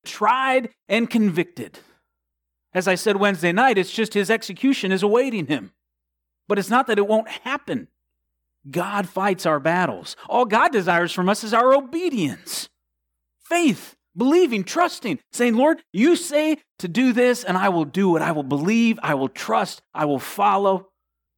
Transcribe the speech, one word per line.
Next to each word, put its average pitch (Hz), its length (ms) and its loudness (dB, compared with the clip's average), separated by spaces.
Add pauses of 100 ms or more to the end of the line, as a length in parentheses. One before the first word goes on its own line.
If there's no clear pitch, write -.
tried 254 680 0 (180)
and 226 200 0
convicted. 175 680 -2 (960)
As 185 120 -2
I 190 80 2
said 196 220 0
Wednesday 185 360 0
night, 214 260 2
it's 180 120 -2
just 220 240 -4
his 202 160 0
execution 220 640 -2
is 185 100 0
awaiting 220 440 0
him. 113 260 -6 (720)
But 202 120 0
it's 190 120 -4
not 247 160 2
that 214 120 0
it 202 100 2
won't 220 200 0
happen. 240 600 -8 (840)
God 185 380 -4
fights 190 380 -2
our 151 120 2
battles. 156 580 -2 (120)
All 247 160 2
God 240 260 2
desires 175 420 0
from 180 160 0
us 208 140 0
is 220 120 -4
our 247 200 4
obedience, 277 920 -4 (760)
faith, 330 540 -2 (180)
believing, 247 500 2
trusting, 285 540 -4 (140)
saying, 240 220 2
"Lord, 302 280 2 (100)
you 277 240 4
say 302 420 0 (220)
to 180 80 -6
do 247 240 2
this, 247 300 2
and 185 140 -2
I 196 140 2
will 165 160 0
do 180 300 2
it. 151 60 0
I 165 100 -2
will 151 100 -4
believe, 214 600 0
I 151 120 -2
will 135 140 -2
trust, - 520 -4 (140)
I 151 100 -4
will 143 140 -2
follow. 196 720 0 (500)